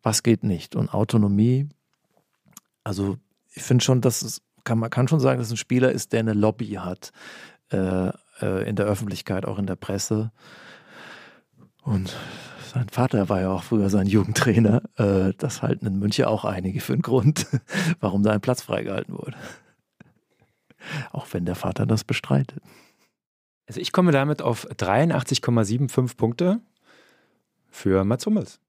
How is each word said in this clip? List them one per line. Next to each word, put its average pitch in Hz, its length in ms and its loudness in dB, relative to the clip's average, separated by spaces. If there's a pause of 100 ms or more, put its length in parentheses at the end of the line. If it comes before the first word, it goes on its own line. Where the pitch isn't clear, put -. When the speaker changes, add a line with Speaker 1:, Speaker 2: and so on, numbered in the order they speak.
Speaker 1:
was - 220 0
geht 113 200 4
nicht. 95 320 -2
Und - 180 -2
Autonomie, 110 760 2 (1120)
also 98 320 -2 (380)
ich - 100 -16
find 127 180 4
schon, 127 200 4
dass 123 200 2
es, - 200 -10 (240)
kann, 117 120 0
man 113 120 -2
kann 123 180 0
schon 156 140 2
sagen, 127 180 2
dass 117 120 -4
ein 120 40 -4
Spieler 127 380 2
ist, - 180 -6
der 117 80 2
eine 113 140 0
Lobby 104 380 0
hat, 90 420 -10 (580)
äh, 92 380 0 (320)
äh, 98 260 -2
in 110 80 -4
der 101 120 0
Öffentlichkeit, 98 580 -4
auch 101 120 -6
in 101 100 -4
der 92 100 -6
Presse. 110 560 -4 (1500)
Und 92 300 -2 (600)
sein 120 160 -4
Vater 120 400 2
war 98 100 2
ja 92 120 0
auch 87 120 -4
früher 104 260 2
sein 98 180 2
Jugendtrainer. 107 760 4 (160)
Äh, 95 400 2
das - 240 -6
halten - 240 -2
in 98 140 -2
München 104 260 0
auch 110 180 0
einige 95 380 -4
für 131 120 -4
einen 127 80 0
Grund, 127 460 2 (260)
<laughs> 175 260 -2
warum 101 240 0
da 107 80 4
ein 107 100 0
Platz 123 200 -2
freigehalten - 560 -6
wurde. - 200 -12 (1700)
Auch - 200 -10
wenn 90 140 -4
der 90 100 -4
Vater 95 300 -2
das 110 180 0
bestreitet. - 580 -2 (1040)
Speaker 2:
Also - 120 -10
ich 175 120 -6
komme 180 200 4
damit 143 300 2
auf - 340 -2
dreiundachtzig 131 680 2
Komma 117 220 2
sieben 120 240 0
fünf 127 300 -2
Punkte 175 420 0 (1120)
für 95 340 2
Mats 110 220 0
Hummels. 208 440 -2